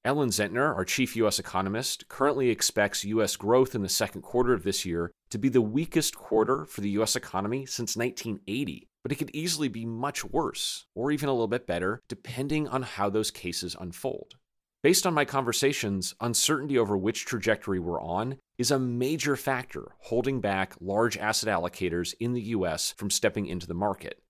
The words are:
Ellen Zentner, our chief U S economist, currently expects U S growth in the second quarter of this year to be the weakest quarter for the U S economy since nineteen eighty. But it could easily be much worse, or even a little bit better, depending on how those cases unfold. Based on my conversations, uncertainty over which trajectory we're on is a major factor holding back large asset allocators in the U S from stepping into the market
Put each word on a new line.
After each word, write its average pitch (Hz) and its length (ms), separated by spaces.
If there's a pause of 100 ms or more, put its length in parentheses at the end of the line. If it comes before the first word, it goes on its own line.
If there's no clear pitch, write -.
Ellen 135 280
Zentner, 107 440
our 92 120
chief - 280
U 113 120
S 98 120
economist, 98 680
currently 135 400
expects - 560
U 107 180
S - 140
growth 123 380
in 107 80
the 95 80
second - 320
quarter 120 320
of 85 80
this 98 240
year 85 240 (180)
to - 80
be 123 140
the 123 100
weakest 143 560
quarter 123 480
for - 160
the 101 100
U 101 120
S 110 140
economy 117 500
since 113 320
nineteen 117 500
eighty. 107 380 (180)
But 127 80
it 147 40
could - 180
easily 156 340
be 113 180
much 120 380
worse, - 680
or 135 180
even 147 160
a 135 40
little 117 140
bit 117 220
better, 90 400
depending 143 580
on 131 160
how 101 260
those 107 220
cases 87 480
unfold. - 560 (480)
Based 175 240
on 170 80
my 147 100
conversations, 120 960
uncertainty 143 560
over 104 220
which 104 260
trajectory 104 540
we're 85 240
on 107 360 (200)
is 123 140
a 139 60
major 127 580
factor - 640
holding 123 400
back 95 400
large 104 360
asset 107 320
allocators 87 680
in 120 140
the 123 100
U 101 240
S - 320
from 101 100
stepping 104 380
into 87 220
the 87 40
market 95 580